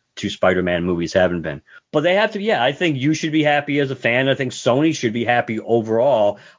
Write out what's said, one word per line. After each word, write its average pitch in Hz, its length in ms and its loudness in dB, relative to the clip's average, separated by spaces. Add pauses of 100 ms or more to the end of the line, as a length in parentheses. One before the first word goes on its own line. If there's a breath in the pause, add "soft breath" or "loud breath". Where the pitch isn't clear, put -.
(140)
two - 140 -6
Spider-Man 90 560 0
movies 87 300 -2
haven't 90 260 2
been. 78 220 -8 (280 loud breath)
But 151 120 0
they 175 120 2
have 214 180 0
to, 208 80 -6
yeah, 196 220 0
I 135 100 2
think 151 260 -2
you 143 160 0
should 156 180 -4
be 156 100 2
happy 147 380 0
as 139 100 -2
a 131 60 -8
fan. 127 320 0
I 135 60 2
think 127 180 -4
Sony 147 420 0
should 113 200 -4
be 117 100 -2
happy 120 340 0
overall, 110 800 2 (200 loud breath)